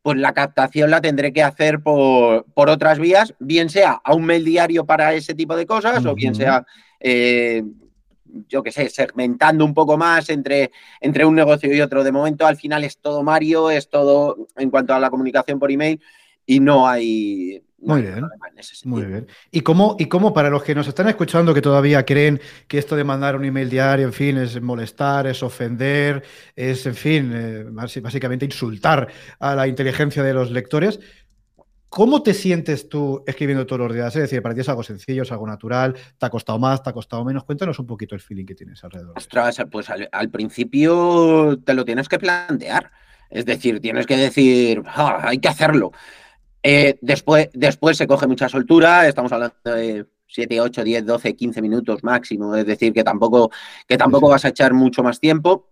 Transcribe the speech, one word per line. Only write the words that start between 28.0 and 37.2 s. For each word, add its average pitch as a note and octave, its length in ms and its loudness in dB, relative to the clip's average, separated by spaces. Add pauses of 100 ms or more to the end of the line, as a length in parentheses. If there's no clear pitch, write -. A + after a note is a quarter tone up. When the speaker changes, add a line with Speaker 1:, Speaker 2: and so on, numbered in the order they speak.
Speaker 2:
básicamente B2+ 440 -6
insultar C3 640 -4 (320)
a C#3 160 -4
la C3+ 120 -2
inteligencia C#3 560 -4
de C3+ 100 0
los B2+ 180 -2
lectores, D3+ 480 -4 (880)
cómo B3+ 320 2
te G#3+ 140 0
sientes E3 540 -4
tú C#3+ 360 -6
escribiendo C3+ 400 -4
todos B2+ 220 -6
los A#2 60 -6
días? A#2+ 220 -6
Es D#3 80 -2
decir, B2+ 200 -4
¿para A#2 100 -6
ti B2+ 80 -6
es C3 80 -4
algo A#2+ 140 -6
sencillo, B2+ 400 -10
es - 80 -10
algo G#2+ 160 -10
natural? B2 480 -4 (240)
¿Te C3 60 -2
ha B2 40 -4
costado A2+ 300 -4
más, C3 240 0
te C3 80 -8
ha - 20 -14
costado A#2 320 -10